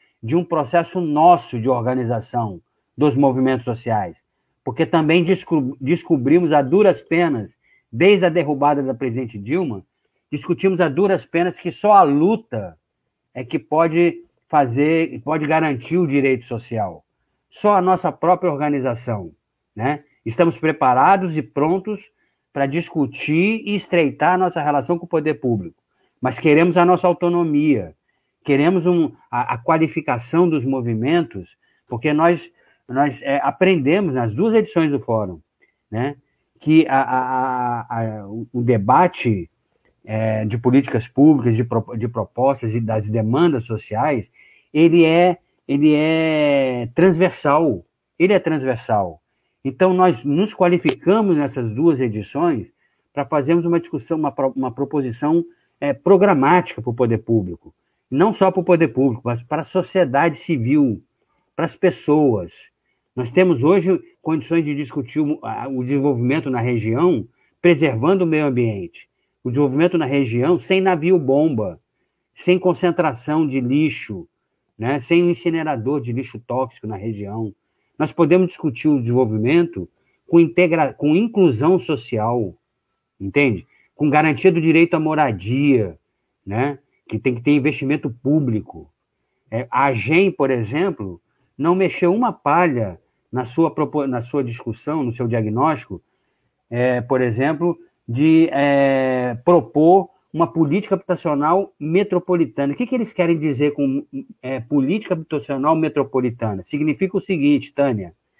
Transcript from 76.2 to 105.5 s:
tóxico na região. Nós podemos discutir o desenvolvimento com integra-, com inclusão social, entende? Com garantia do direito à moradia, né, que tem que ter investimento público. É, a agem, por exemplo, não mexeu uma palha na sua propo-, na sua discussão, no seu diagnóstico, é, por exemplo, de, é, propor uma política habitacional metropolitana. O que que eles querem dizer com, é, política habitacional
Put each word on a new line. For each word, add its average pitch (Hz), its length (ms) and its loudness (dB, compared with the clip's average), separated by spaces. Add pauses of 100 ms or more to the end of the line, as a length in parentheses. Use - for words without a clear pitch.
tóxico 120 480 -6
na 107 80 -8
região. 104 580 -8 (460)
Nós 151 140 -4
podemos 170 340 4
discutir 156 400 -6
o 143 140 2
desenvolvimento 120 880 0 (380)
com 170 120 2
integra-, 165 540 2
com 151 220 0
inclusão 180 640 2
social, 117 800 -4 (640)
entende? 104 480 -2 (260)
Com 147 160 -2
garantia 151 420 2
do 165 100 0
direito 165 320 4
à 160 60 0
moradia, 131 1000 0 (460)
né, 127 340 -4 (260)
que 110 140 -6
tem 123 160 -2
que 117 60 -12
ter 143 100 0
investimento 139 580 -2
público. 123 800 -4 (640)
É, 120 180 -6
a 131 160 2
agem, 143 460 2
por 135 180 -2
exemplo, 120 720 -4 (360)
não 165 180 0
mexeu 185 380 0
uma 226 180 -2
palha 143 640 0 (320)
na 123 140 -4
sua 165 260 0
propo-, 147 380 -4
na 123 140 -4
sua 139 200 -4
discussão, 123 600 -6
no 120 80 -4
seu 120 160 -6
diagnóstico, 113 720 -2 (680)
é, 123 320 0
por 127 200 0
exemplo, 143 560 -2 (300)
de, 160 440 4
é, 135 920 0
propor 175 640 4 (220)
uma 160 160 0
política 165 480 0
habitacional 170 840 -2
metropolitana. 170 960 -2
O - 20 -6
que 247 120 -6
que 262 80 -4
eles 233 180 -4
querem 170 240 0
dizer 147 340 0
com, 143 340 -2 (360)
é, 131 180 -8
política 147 540 -2
habitacional 151 640 -2